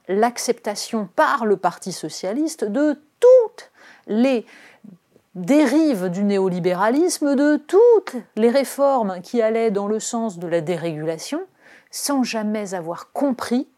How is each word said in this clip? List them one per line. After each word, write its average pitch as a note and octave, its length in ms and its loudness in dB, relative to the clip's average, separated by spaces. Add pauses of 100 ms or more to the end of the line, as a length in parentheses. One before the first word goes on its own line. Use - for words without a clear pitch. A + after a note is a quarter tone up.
l'acceptation A3 1080 -4
par A#3 300 0
le G3+ 120 2
Parti - 340 -4
socialiste A3 720 -6
de C4+ 360 -2 (200)
toutes B4 520 4 (360)
les A#3 400 0 (880)
dérives A#3+ 720 2
du F#3 140 -4
néolibéralisme, G3+ 1120 0
de D4 220 2
toutes G4+ 580 4 (200)
les A3 140 4
réformes B3 720 0
qui A3+ 220 -2
allaient A3+ 280 0
dans G3+ 160 -2
le G#3+ 120 -2
sens A3 400 -6
de F3 80 -8
la E3+ 140 0
dérégulation, E3 800 -6 (520)
sans C#4 300 -2
jamais G#3+ 500 -6
avoir F3 380 -8
compris C4 560 -2 (100)